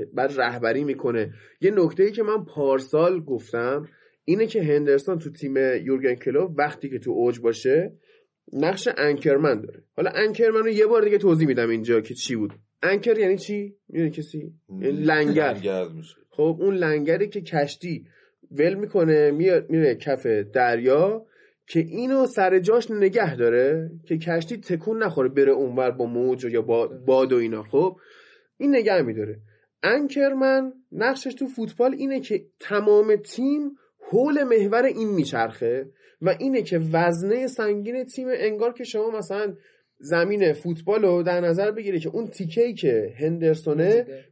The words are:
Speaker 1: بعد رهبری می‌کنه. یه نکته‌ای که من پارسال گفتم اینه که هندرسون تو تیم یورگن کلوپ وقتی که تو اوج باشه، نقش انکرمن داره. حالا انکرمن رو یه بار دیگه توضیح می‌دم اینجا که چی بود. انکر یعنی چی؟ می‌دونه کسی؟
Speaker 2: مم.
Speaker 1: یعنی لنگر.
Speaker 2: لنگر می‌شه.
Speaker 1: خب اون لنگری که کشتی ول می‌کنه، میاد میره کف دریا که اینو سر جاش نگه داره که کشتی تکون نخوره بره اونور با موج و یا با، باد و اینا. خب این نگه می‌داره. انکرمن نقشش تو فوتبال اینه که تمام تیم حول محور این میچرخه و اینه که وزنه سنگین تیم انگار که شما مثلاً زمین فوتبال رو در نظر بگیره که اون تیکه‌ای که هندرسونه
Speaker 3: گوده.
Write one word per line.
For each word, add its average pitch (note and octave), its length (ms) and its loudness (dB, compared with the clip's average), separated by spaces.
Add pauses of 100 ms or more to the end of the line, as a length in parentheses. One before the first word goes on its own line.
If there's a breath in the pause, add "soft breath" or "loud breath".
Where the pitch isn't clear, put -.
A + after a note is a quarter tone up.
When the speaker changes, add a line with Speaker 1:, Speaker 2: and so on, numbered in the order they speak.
(140)
Speaker 1:
بعد C3 220 -2
رهبری A#2+ 480 -2
می‌کنه. A#2+ 500 -4 (260 loud breath)
یه F#3+ 160 4
نکته‌ای F#3 360 2
که A3 100 -2
من G#3+ 220 -2
پارسال D3+ 760 0
گفتم C3 680 -4 (360 soft breath)
اینه G#3 220 2
که A3 160 -2
هندرسون D3 560 2
تو D#3 120 -10
تیم C3+ 260 -6
یورگن C3 580 0
کلوپ C#3 440 -2
وقتی C#3+ 320 -4
که B2+ 80 -8
تو B2 120 -8
اوج A#2+ 300 0
باشه، C3 520 0 (600 soft breath)
نقش E3 440 -2
انکرمن C#3+ 640 2
داره. - 220 -16 (140)
حالا D#3 180 -2
انکرمن A3 460 2
رو A3 80 0
یه G#3+ 180 4
بار A3 160 4
دیگه G#3 160 4
توضیح D#3+ 300 4
می‌دم A#2+ 200 2
اینجا A2+ 320 2
که A2 140 -8
چی - 220 -6
بود. G#2 160 -4 (300)
انکر G3+ 360 2
یعنی F#3+ 200 2
چی؟ G3+ 380 -8 (120)
می‌دونه D#3+ 220 -2
کسی؟ D#3 440 -12 (140)
Speaker 2:
مم. F#2+ 140 -12
Speaker 1:
یعنی C#3+ 140 -2
لنگر. D3+ 560 2
Speaker 2:
لنگر F#2+ 360 -4
می‌شه. D#2+ 280 -16 (120)
Speaker 1:
خب D#3+ 320 0
اون G3 140 0
لنگری E3 540 0
که G3+ 120 -8
کشتی D#3+ 680 -4 (440 soft breath)
ول E3 240 2
می‌کنه، D#3+ 560 2
میاد E3 400 2
میره D#3 240 2
کف C3 320 -4
دریا B2 1000 2 (400 soft breath)
که E3 140 -2
اینو B3 460 0
سر F#3+ 320 2
جاش A3+ 320 0
نگه G3 460 0
داره B2+ 540 2 (140)
که D#3+ 140 -4
کشتی E3 380 -4
تکون G#3 460 -4
نخوره D3 260 0
بره C3+ 240 4
اونور B2+ 380 0
با B2 160 -4
موج B2+ 380 -2
و A#2+ 40 -4
یا A2+ 140 0
با، A#2 240 0
باد C3 460 2
و B2 40 4
اینا. A2+ 260 -2
خب D#3+ 340 0 (600 soft breath)
این C#4 200 2
نگه G3 260 2
می‌داره. A2 380 -6 (420 soft breath)
انکرمن C4+ 880 0 (200)
نقشش A#3+ 420 -4
تو C4+ 120 -6
فوتبال A#3+ 480 -2
اینه C4+ 260 -4
که - 240 -4 (160)
تمام G#3 560 4
تیم C#4 540 -2 (420 soft breath)
حول C#4 320 2
محور A3 380 2
این A3+ 320 0
میچرخه B2 760 -2 (320 soft breath)
و F3+ 160 2
اینه C4 240 -2
که E3 180 -2 (120)
وزنه F3 540 0
سنگین A3+ 580 -4
تیم B3+ 260 -10
انگار A3 420 -2
که B3 120 -12
شما A3 260 -4
مثلاً G3+ 440 -6 (440 soft breath)
زمین E3+ 540 0
فوتبال F3 500 -2
رو F3 200 4
در F3 180 0
نظر F3 300 0
بگیره G3+ 300 -4
که D#3+ 80 -6
اون A3+ 180 -6
تیکه‌ای G#3 480 -2
که A2 440 0
هندرسونه D#3+ 840 2
Speaker 3:
گوده. - 300 -12